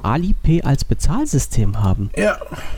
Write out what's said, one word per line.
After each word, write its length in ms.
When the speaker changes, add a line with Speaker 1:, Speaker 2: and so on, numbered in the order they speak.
Speaker 1:
Alipay 600
als 200
Bezahlsystem 960
haben. 360
Speaker 2:
Ja. 200